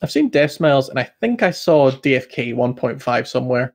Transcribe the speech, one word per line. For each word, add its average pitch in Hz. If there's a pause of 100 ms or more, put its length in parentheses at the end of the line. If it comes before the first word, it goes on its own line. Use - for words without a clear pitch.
I've 165
seen 294
Death 147
Smiles, 139
and -
I 123 (180)
think 233
I 185
saw 147
D 131
F 131
K 120
one 123
point 127
five 120
somewhere. 127